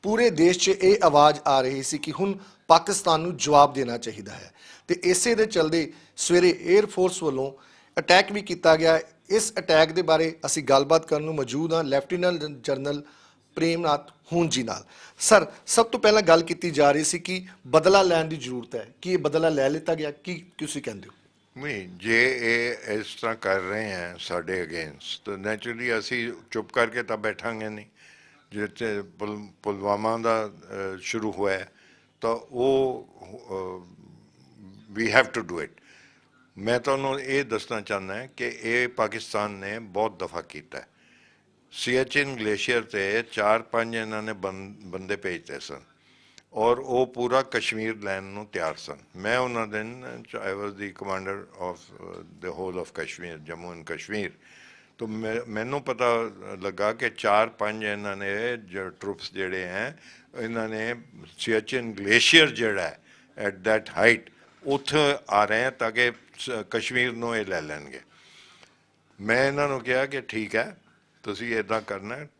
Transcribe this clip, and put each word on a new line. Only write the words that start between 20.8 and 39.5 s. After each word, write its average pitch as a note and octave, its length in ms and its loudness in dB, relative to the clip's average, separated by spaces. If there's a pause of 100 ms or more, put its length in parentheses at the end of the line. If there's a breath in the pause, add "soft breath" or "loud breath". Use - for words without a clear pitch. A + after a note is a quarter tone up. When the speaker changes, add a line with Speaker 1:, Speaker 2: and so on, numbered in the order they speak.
Speaker 1:
ਕਹਿੰਦੇ G2+ 280 -12
ਹੋ? - 40 -20 (480)
Speaker 2:
ਨਹੀਂ, G#2 280 -8
ਜੇ A2+ 520 2
ਇਹ A#2 340 0 (240)
ਇਸ - 160 -10
ਤਰ੍ਹਾਂ A2+ 200 -4
ਕਰ G2 240 0
ਰਹੇ G#2 320 -4
ਹੈ F2 280 -8
ਸਾਡੇ F2+ 440 -4
against, D#2 640 -10
ਤਾਂ G2+ 80 -8
naturally A2+ 680 -4
ਅਸੀਂ A#2 340 -6 (180)
ਚੁੱਪ A2 180 -6
ਕਰਕੇ A#2 340 0
ਤਾਂ A2 140 -4
ਬੈਠਾਂਗੇ G#2+ 520 -6
ਨਹੀਂ। G#2+ 160 -12 (680 soft breath)
ਜੇ G#2 160 -6
ਤੇ G#2 340 -6
ਪੁਲ-, G#2 460 -10 (160)
ਪੁਲਵਾਮਾ G#2 540 -2
ਦਾ, A2+ 380 0
ਅ, F#2+ 440 -10
ਸ਼ੁਰੂ G#2+ 320 -4
ਹੋਇਆ F#2+ 280 -2
ਹੈ, G2 120 -12 (500 soft breath)
ਤਾਂ A#2 100 0
ਉਹ, B2+ 760 0 (160)
ਅ, F#2+ 1800 -14
we A2+ 60 0
have A2+ 360 4
to F2 120 -10
do D#2+ 100 -6
it। C#2+ 60 -10 (880 soft breath)
ਮੈਂ A2+ 220 0
ਤੁਹਾਨੂੰ C3+ 420 -2
ਇਹ C3+ 220 0
ਦੱਸਣਾ A2 380 -6
ਚਾਹੁੰਦਾ G2 360 -6
ਹਾਂ C3 100 -12
ਕਿ A#2+ 340 -8
ਇਹ A#2+ 260 0
ਪਾਕਿਸਤਾਨ G#2 640 -4